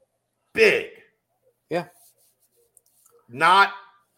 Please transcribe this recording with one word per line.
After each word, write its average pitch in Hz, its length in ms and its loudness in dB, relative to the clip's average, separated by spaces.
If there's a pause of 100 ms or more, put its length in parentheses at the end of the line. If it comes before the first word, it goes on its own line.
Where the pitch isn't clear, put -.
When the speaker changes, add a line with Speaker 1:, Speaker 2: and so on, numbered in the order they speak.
(540)
Speaker 1:
big. 190 320 0 (840)
Speaker 2:
Yeah. 165 160 -6 (1400)
Speaker 1:
Not 175 440 0 (460)